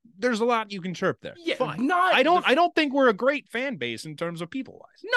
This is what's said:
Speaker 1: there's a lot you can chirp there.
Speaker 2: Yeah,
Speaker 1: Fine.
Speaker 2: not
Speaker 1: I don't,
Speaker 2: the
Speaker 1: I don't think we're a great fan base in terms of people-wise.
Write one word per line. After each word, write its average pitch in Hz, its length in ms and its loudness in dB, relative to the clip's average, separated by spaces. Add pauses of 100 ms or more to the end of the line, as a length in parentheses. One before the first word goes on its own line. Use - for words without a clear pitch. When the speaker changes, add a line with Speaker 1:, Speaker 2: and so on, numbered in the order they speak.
(180)
Speaker 1:
there's 233 220 0
a 226 60 0
lot 226 260 -2
you 196 100 -8
can 180 140 -6
chirp 170 260 -2
there. 78 160 -12
Speaker 2:
Yeah, 330 180 -6
Speaker 1:
Fine. 226 300 -4
Speaker 2:
not 359 300 2
Speaker 1:
I 254 80 6
don't, 339 180 4
Speaker 2:
the - 80 -4
Speaker 1:
I 247 60 4
don't 339 180 4
think 302 200 0
we're 269 160 4
a 220 40 4
great 254 360 -2
fan 254 260 -6
base 120 300 -6
in 156 100 -12
terms 170 260 -6
of 170 80 -8
people-wise. - 400 -12 (280)